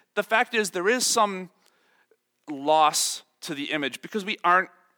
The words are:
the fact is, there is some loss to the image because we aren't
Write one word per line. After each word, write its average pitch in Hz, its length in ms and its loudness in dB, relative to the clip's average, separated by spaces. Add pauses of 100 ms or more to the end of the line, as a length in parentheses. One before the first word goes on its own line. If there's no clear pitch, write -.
(160)
the 208 80 0
fact 233 320 0
is, 208 160 0
there 185 180 -2
is 247 160 2
some 196 460 0 (1000)
loss 151 760 0 (180)
to 165 120 -8
the 143 120 -6
image 143 360 -4
because 190 240 -6
we 214 180 -6
aren't 180 260 4 (280)